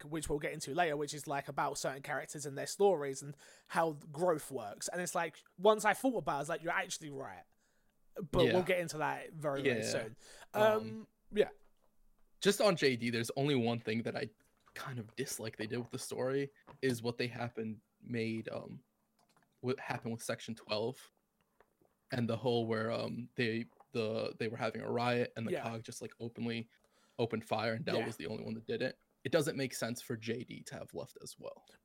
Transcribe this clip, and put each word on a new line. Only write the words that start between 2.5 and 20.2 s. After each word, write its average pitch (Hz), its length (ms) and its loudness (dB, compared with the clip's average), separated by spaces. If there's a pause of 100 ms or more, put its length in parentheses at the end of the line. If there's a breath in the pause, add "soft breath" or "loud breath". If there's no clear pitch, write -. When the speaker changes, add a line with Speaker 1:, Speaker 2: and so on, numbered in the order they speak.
Speaker 1:
their 139 100 -4
stories 147 540 4
and 143 140 -10 (320 loud breath)
how 165 260 2 (180)
growth 160 400 2
works. 110 360 -6
And 175 140 -4
it's 175 140 -2
like, 170 220 -2 (200)
once 214 280 8
I 208 80 8
thought 254 240 2
about 160 160 0
it, - 20 0
I 139 40 0
was 151 100 -4
like, 160 140 -2
"You're 165 100 0
actually 175 360 -2
right." 120 340 -10 (880)
But 175 140 6
Speaker 2:
Yeah. - 80 6
Speaker 1:
we'll 180 100 6
get 180 160 2
into 165 200 -4
that 139 340 -2
very, 143 300 -2
very 123 160 4
Speaker 2:
Yeah. 113 120 0
Speaker 1:
soon. 117 260 -4 (360 loud breath)
Speaker 2:
Um, 214 100 6
Speaker 1:
Um, 220 440 2 (240)
yeah. 202 180 4 (920)
Speaker 2:
just 202 200 4
on 202 140 6
J 135 200 6
D, 117 140 0
there's 113 260 2
only 139 200 4
one 120 240 4
thing 110 240 0
that 120 120 -2
I - 140 -4 (460)
kind 131 240 -8
of 107 160 -12
dislike - 420 -6
they 110 80 -6
did 120 140 -2
with 120 120 -6
the 139 80 -6
story 135 520 -2 (300 loud breath)
is 123 200 2
what 120 160 -2
they 123 100 0
happened, 117 540 -6 (220)
made, 113 460 -2
um, - 340 -10 (800)
what 127 180 -2
happened 120 340 -4
with 113 80 -6